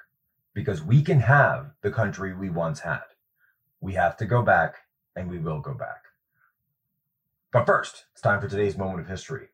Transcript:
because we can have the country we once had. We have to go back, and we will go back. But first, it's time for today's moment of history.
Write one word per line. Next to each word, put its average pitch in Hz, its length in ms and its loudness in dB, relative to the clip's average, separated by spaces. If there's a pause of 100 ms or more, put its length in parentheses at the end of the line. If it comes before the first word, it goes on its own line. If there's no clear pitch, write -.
(540)
because 92 300 -4
we 120 180 6
can 151 200 4
have 127 500 4 (100)
the 101 100 -2
country 95 440 -4
we 95 140 -6
once 82 320 -4
had. 82 220 -6 (760)
We 95 140 -8
have 87 240 0
to 117 80 -4
go 120 160 4
back, 90 340 4 (400)
and 90 140 -8
we 87 100 -8
will 78 220 -4
go 71 120 -8
back. - 300 -12 (1500)
But 120 120 4
first, - 460 0
it's - 100 -20
time 101 200 2
for 101 80 -6
today's 98 280 0
moment 92 220 -6
of - 80 -10
history. - 460 -10